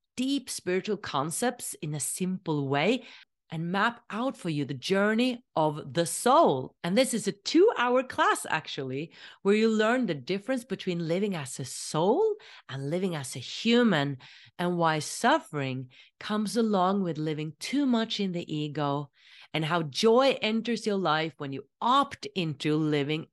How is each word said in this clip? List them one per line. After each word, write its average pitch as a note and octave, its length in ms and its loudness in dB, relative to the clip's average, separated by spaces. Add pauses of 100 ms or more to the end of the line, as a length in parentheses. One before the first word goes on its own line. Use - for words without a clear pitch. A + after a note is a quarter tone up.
(160)
deep C4+ 320 -2
spiritual F#3 480 -4
concepts F#3 880 -4
in D3+ 120 -6
a D3+ 60 -6
simple E3+ 680 -4
way F3 340 2 (480)
and E3 220 -6
map A3 380 -2
out B3+ 260 -4
for F3+ 140 -4
you D3 160 -2
the C3+ 80 -8
journey G#3+ 680 0 (140)
of D3+ 380 -2
the E3+ 100 2
soul. A#3 680 4 (100)
And F3+ 140 0
this B3 160 2
is G#3 120 -4
a G3 60 -2
two-hour C4 680 4
class, D#4+ 480 0
actually, C#3+ 600 -6 (300)
where G3+ 140 4
you A3 160 4
learn A3 340 2
the F3+ 80 -2
difference G3 520 -4
between F3 440 -4
living F#3+ 260 0
as C#3+ 240 -8
a C#3 60 -6
soul B3 680 0 (340)
and C3+ 220 -6
living F3+ 260 -2
as C3+ 180 -8
a C#3 40 -8
human, E3 800 2 (400)
and F3 180 -2
why D#3+ 220 2
suffering C#3+ 880 -2 (320)
comes G#3+ 380 -2
along G3+ 440 2
with E3+ 140 -2
living D#3 420 -4
too C#4+ 280 -2
much A3+ 340 0
in F#3+ 120 -2
the E3+ 220 -6
ego, D3 540 -2 (460)
and D#3 100 0
how E3 180 0
joy A3+ 600 4
enters G#3+ 440 -2
your G3+ 120 0
life D#3+ 400 0
when C#3+ 120 -6
you C3+ 140 -8 (160)
opt C4+ 540 0
into D#3 420 0
living D3+ 560 0